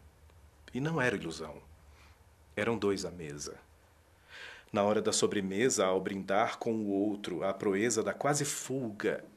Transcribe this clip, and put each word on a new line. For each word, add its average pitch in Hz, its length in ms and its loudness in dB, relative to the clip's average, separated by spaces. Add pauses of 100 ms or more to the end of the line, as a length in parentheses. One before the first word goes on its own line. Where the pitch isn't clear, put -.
(760)
E 123 60 -2
não 156 200 0
era 123 140 4
ilusão. 80 480 -8 (960)
Eram 110 200 2
dois 98 280 0
à 85 60 -6
mesa. 76 460 -10 (1160)
Na 104 100 4
hora 104 180 4
da 104 120 2
sobremesa, 101 760 2
ao 95 140 4
brindar 98 580 0
com 117 160 -2
o 110 140 -2
outro, 101 560 0
a 95 100 0
proeza 104 480 2
da 98 100 0
quase 143 320 0
fuga, 110 800 -4 (120)